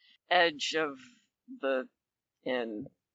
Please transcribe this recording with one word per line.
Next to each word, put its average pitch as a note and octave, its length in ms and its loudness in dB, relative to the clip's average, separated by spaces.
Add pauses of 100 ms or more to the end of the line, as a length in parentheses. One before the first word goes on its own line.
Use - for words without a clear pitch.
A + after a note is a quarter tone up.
(320)
Edge E3+ 460 4
of D3 200 -2 (640)
the C3 260 0 (580)
inn A#2+ 420 -4 (280)